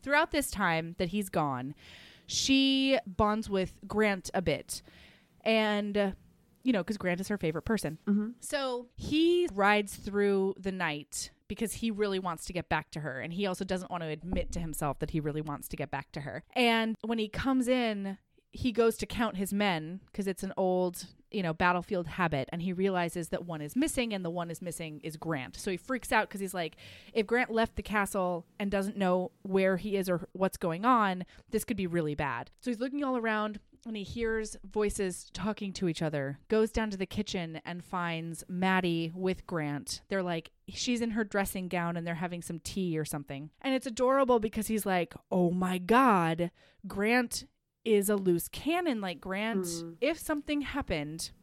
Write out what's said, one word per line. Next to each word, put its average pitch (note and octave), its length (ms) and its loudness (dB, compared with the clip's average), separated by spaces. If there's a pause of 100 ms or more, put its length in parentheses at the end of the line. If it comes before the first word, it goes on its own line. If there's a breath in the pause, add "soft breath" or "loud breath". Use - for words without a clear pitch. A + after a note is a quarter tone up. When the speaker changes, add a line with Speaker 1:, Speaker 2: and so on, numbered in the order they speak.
Speaker 1:
throughout D4 300 4
this D4 200 0
time E3+ 460 0
that F3+ 120 0
he's G3 200 -2
gone, C#3 460 0 (520 loud breath)
she C4+ 760 4
bonds G#3+ 440 2
with F#3+ 240 0 (140)
Grant G#3 460 2
a F#3+ 80 2
bit. - 400 -2 (600 loud breath)
And, G#3 560 2
uh, G3+ 140 2 (520)
you B3+ 80 2
know, F#3+ 120 4
'cause G#3 140 -4
Grant F3 220 0
is F#3+ 80 -6
her G#3 100 -2
favorite D#3+ 260 -2
person. D#3+ 340 0 (100)
Speaker 2:
Mm-hmm. G#3 220 2 (100)
Speaker 1:
So B3+ 560 -4
he E4+ 580 4
rides G3+ 420 4
through G3 600 2
the F#3+ 140 -4
night D#3+ 600 -6 (180)
because G#3 240 -4
he A3+ 180 -2
really G3 280 0
wants F3 260 -6
to G3 80 -10
get E3 160 -4
back D#3 220 0
to D#3 100 -8
her. C3+ 180 -6
And D3 140 -8
he G3+ 120 -2
also F#3 200 -2
doesn't F#3 260 -4
want F3+ 120 -6
to D#3+ 40 -4
admit E3 460 -4
to F3 60 -4
himself D#3 400 -4
that D3+ 120 -4
he E3 80 0
really D3+ 220 -2
wants D3+ 280 -6
to - 60 -6
get D3 160 -6
back C#3 220 -8
to D3 80 -8
her. C#3 220 -8 (120)
And A3+ 460 2
when A3+ 180 -2
he A3 80 -2
comes B3+ 400 0
in, G#3+ 500 0 (360)
he - 180 -2
goes A3+ 260 4
to - 80 -4
count A3 300 -2
his F#3+ 180 -2
men F#3 460 0 (140)
'cause G3 140 -4
it's F#3+ 160 -4
an F#3+ 120 -6
old, F#3 520 2 (240)
you G3 120 -2
know, D#3+ 100 0
battlefield F3+ 540 2
habit. D3 460 0
And E3+ 80 -4
he F#3 100 -2
realizes F3+ 580 0
that F3 160 -4
one D#3+ 160 -6
is D3+ 140 -6
missing, B3 380 0
and F#3+ 100 -4
the E3+ 60 -2
one E3+ 200 -4
is D#3+ 120 -8
missing D#3+ 420 -8
is D#3+ 140 -8
Grant. D3 400 -4
So - 140 -6
he F3+ 60 -2
freaks - 340 -6
out G#3+ 180 4
'cause G3 100 -10
he's F#3+ 140 -6
like, E3+ 240 -6 (360 loud breath)
"If G#3 140 2
Grant A#3+ 240 2
left A3+ 240 0
the G#3 80 -6
castle F#3+ 640 0 (140)
and G3+ 120 -2
doesn't G3 240 0
know F#3 360 2 (100)
where F#3+ 360 4
he G3 200 -2
is F#3+ 120 0
or F3 240 0
what's F#3 240 0
going F3+ 280 -2
on, G3+ 400 4 (240 loud breath)
this G#3+ 160 0
could A3 120 -2
be F#3+ 100 0
really D#3+ 280 0
bad." C3 360 -4 (100)
So - 100 -4
he's G#3+ 80 -2
looking C#4 240 -2
all C4 140 0
around, G#3+ 420 0 (280)
and A3 100 -6
he G3+ 60 -6
hears A3 600 -2
voices G3+ 720 -2
talking G3+ 400 -4
to F3+ 160 0
each E3 140 -2
other, C#3+ 340 -2 (100)
goes A3 240 4
down A3 200 0
to F#3+ 60 -6
the F#3 100 -2
kitchen E3+ 580 -4
and F3 180 -8
finds E3 640 -4
Maddie F3+ 680 2
with F#3 320 -2
Grant. D3 640 -4
They're G3 140 0
like, E3+ 280 -4 (180)
she's A#3+ 320 0
in A#3 100 0
her A3 140 0
dressing G3 420 -2
gown E3+ 300 0
and E3+ 100 -4
they're E3+ 80 -2
having F3 280 -4
some E3+ 160 -6
tea F3+ 380 -2
or D#3 60 0
something. D3 460 -8 (120)
And C4+ 120 0
it's C4 140 0
adorable B3 520 4
because G#3+ 280 -2
he's A3 180 0
like, F3+ 300 0 (160)
"Oh F3+ 200 4
my F#3 280 0
God, F3+ 720 4 (380 soft breath)
Grant A3+ 580 0 (380)
is G#3 260 4
a G#3 60 6
loose F3+ 320 2
cannon." D#4+ 540 0
Like, F3+ 180 -4
Grant, G3 460 -2
Speaker 2:
Mm. E3+ 340 -6
Speaker 1:
if D#4 180 2
something D4 440 -2
happened E3 720 -4 (120)